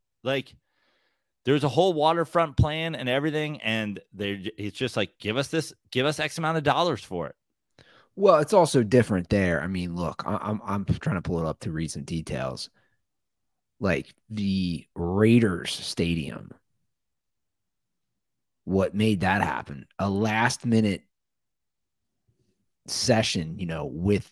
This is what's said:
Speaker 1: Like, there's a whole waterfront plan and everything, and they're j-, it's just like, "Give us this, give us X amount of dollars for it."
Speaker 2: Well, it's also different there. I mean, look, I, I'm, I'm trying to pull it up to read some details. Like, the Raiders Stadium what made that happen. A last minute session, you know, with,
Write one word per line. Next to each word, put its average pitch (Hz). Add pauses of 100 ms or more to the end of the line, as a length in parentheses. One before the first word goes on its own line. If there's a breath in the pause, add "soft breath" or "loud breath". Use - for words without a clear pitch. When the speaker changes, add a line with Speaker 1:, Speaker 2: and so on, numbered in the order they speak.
(240)
Speaker 1:
Like, 135 (920)
there's 139
a 147
whole 175
waterfront 160
plan 160
and 123
everything, 151
and 110 (140)
they're 101
j-, 95
it's 101
just 127
like, 104
"Give 107
us 139
this, 160 (180)
give 127
us 151
X 151
amount 160
of 151
dollars 143
for 85
it." - (800 soft breath)
Speaker 2:
Well, 190
it's 151
also 156
different 104
there. 90
I 82
mean, 87
look, 85
I, 101
I'm, 104
I'm 98
trying -
to 82
pull 87
it 82
up 76
to 92
read 78
some 73
details. 65 (1120)
Like, 87 (160)
the 95
Raiders 98
Stadium - (2250)
what 95
made 104
that 95
happen. 69 (120)
A 98
last 110
minute 110 (1800)
session, 98
you 95
know, 80
with, 87